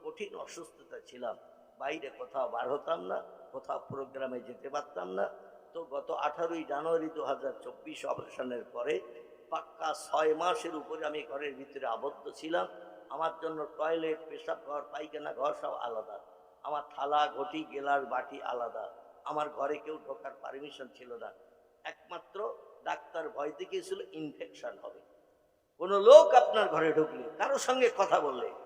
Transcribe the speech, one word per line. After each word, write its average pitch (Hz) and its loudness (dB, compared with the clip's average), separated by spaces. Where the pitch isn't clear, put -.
কঠিন 156 -10
অসুস্থতা 139 -14
ছিলাম, 123 -6
বাইরে 139 -6
কোথাও 127 -4
বার 120 -2
হতাম 165 -2
না, 185 -6
কোথাও - -8
প্রোগ্রামে 131 -6
যেতে 120 -14
পারতাম 135 -6
না। 98 -2
তো 165 -8
গত 139 -8
আঠারোই 160 -2
জানুয়ারি 156 -2
দু 151 -8
হাজার 131 -4
চব্বিশ - -14
অপারেশনের 123 -6
পরে 135 -2
পাক্কা 160 -4
ছয় 156 2
মাসের 170 0
উপরে 156 -6
আমি 151 -4
ঘরের 143 -6
ভিতরে 135 -8
আবদ্ধ 120 -4
ছিলাম। 175 0
আমার 156 -2
জন্য 156 -4
টয়লেট, 160 0
পেশাব 160 -6
ঘর, 143 -6
পায়খানা 147 -8
ঘর 143 0
সব 151 -4
আলাদা, 110 -6
আমার 147 -4
থালা, 147 2
ঘটি, 147 -6
গেলাস, 139 0
বাটি 127 -6
আলাদা, 117 -6
আমার 151 -2
ঘরে 143 -4
কেউ 151 -10
ঢোকার 135 -10
পারমিশন 135 -12
ছিল 123 -16
না। 110 -12
একমাত্র 180 -10
ডাক্তার 160 -6
ভয় 143 -4
দেখিয়েছিল 190 -6
ইনফেকশন 147 -10
হবে। - -14
কোনো 190 2
লোক 269 12
আপনার 226 8
ঘরে 160 4
ঢুকলে, 156 2
কারোর 269 2
সঙ্গে 254 6
কথা 190 6
বললে, 127 -2